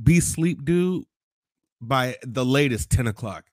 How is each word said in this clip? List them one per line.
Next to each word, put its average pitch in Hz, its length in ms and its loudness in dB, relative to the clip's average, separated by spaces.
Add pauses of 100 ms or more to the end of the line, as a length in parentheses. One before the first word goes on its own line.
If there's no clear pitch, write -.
be 160 180 6
sleep 165 440 -2
due 175 420 0 (760)
by 127 420 -2
the 127 220 -4
latest 131 440 2
ten 123 180 0
o'clock. 101 460 -8